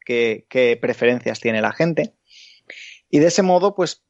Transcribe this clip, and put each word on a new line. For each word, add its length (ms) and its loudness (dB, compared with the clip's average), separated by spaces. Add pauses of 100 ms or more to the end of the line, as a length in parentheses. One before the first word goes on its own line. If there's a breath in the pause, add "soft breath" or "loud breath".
qué, 440 -2
qué 300 2
preferencias 600 -2
tiene 220 -2
la 100 -2
gente. 420 -2 (960 loud breath)
Y 100 2
de 80 6
ese 140 0
modo, 320 2
pues, 360 -6